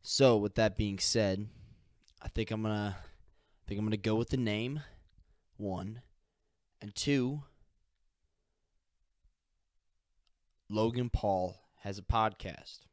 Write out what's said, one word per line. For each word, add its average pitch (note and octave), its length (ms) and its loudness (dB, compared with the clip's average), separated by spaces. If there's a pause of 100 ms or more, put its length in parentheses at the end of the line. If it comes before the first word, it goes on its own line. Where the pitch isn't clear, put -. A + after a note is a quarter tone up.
So B2+ 300 6
with G2+ 160 2
that A2 240 2
being G2+ 220 -2
said, G#2 480 2 (720)
I - 60 -10
think A2 240 -4
I'm A2 100 -2
gonna, G#2 340 0
I - 720 -20
think G2+ 120 -4
I'm G#2+ 80 0
gonna G#2+ 100 0
go G#2+ 160 2
with A2+ 160 2
the C3+ 80 0
name, B2 440 0 (760)
one, G2+ 460 -6 (760)
and F#2+ 140 -14
two, C#3 480 0 (3250)
Logan A#2 400 0
Paul F#2 500 -2 (200)
has G2+ 180 -8
a G2+ 60 -14
podcast. - 800 -2 (120)